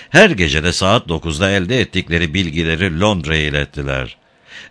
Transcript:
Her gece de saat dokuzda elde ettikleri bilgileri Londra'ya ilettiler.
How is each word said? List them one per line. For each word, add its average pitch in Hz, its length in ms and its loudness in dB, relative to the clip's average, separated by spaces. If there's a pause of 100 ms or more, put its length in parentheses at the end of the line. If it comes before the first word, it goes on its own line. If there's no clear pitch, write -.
(100)
Her 185 200 6
gece 78 340 0
de 87 80 2
saat 98 360 0
dokuzda 82 420 -2
elde 98 300 0
ettikleri 85 540 -2
bilgileri 82 680 0
Londra'ya 80 420 0
ilettiler. 69 720 -6 (540)